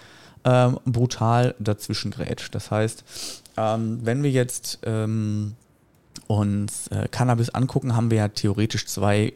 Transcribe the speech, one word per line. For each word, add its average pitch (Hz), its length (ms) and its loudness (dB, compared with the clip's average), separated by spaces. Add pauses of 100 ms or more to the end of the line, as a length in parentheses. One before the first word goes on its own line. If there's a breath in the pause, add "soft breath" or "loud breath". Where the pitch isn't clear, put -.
(440 loud breath)
ähm, 127 420 4
brutal 120 720 2
dazwischen 104 520 -4
grätscht. - 440 -8
Das 107 160 -6
heißt, 110 340 -2 (540 loud breath)
ähm, 110 440 0
wenn 120 200 0
wir 143 80 2
jetzt, 123 540 -2
ähm, 107 720 -2 (720)
uns, 101 600 0
äh, 101 220 -2
Cannabis 120 400 2
angucken, 131 440 0
haben 113 160 2
wir 113 60 4
ja 104 120 2
theoretisch 104 580 -2
zwei 104 500 2